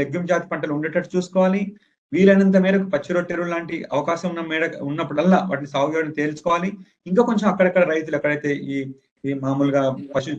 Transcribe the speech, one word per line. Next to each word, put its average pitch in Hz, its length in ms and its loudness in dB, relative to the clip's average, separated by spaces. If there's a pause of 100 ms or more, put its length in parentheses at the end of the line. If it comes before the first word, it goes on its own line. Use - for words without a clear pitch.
లెగ్యూమ్ 151 320 -4
జాతి 170 200 0
పంటలు 156 240 -4
ఉండేటట్టు 160 400 -4
చూసుకోవాలి. 185 460 2 (500)
వీలైనంత 196 520 6
మేరకు 196 300 2
పచ్చి 185 220 -4
రొట్టెలు 175 360 -2
లాంటి 170 240 -6 (160)
అవకాశం 165 400 -2
ఉన్న 165 180 -6
మేర 160 140 0 (260)
ఉన్నప్పుడల్లా 156 480 2 (120)
వాటిని 139 240 -4
సాగు 147 200 0
చేయడం 160 240 -2
తేల్చుకోవాలి. 170 520 -2 (400)
ఇంకా 208 180 4
కొంచెం 220 240 0
అక్కడక్కడ 185 400 2
రైతులు 160 260 -2
ఎక్కడైతే 147 320 -2 (240)
ఈ, - 20 -4 (520)
ఈ 139 40 -2 (120)
మామూలుగా 139 380 2 (320)
పశు-, 139 240 -2